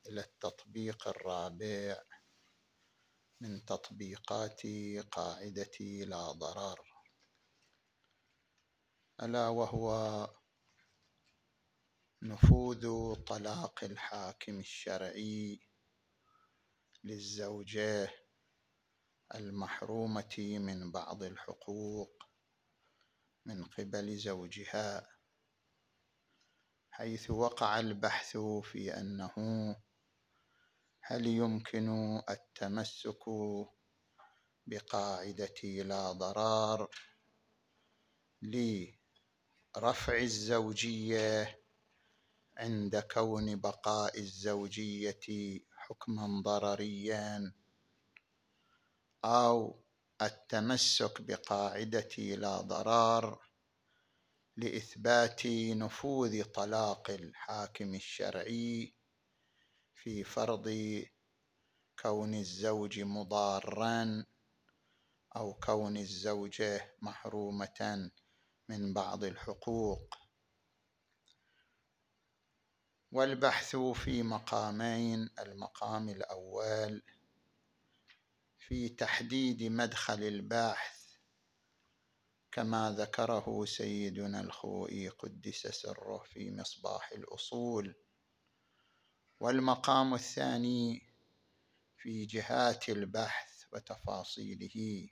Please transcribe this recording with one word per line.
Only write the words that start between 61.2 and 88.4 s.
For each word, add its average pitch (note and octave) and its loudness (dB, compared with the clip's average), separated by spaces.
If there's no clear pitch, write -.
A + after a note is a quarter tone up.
كون G#2+ 2
الزوج G#2 0
مضارا G#2 2
أو G#2+ -2
كون G#2+ 2
الزوجة G2+ -2
محرومة G2+ -4
من G2+ -2
بعض G2 0
الحقوق. G#2 -2
والبحث C3 4
في B2+ 2
مقامين: A2+ 0
المقام G#2+ -4
الأول G#2 -2
في B2 -4
تحديد A#2+ 0
مدخل A2+ 0
البحث G#2+ 0
كما A2 2
ذكره G#2+ 0
سيدنا G2+ -2
الخوئي F#2+ -6
قدس - -8
سره G2+ -6
في G2 -8
مصباح G2 -6
الأصول، A2 -4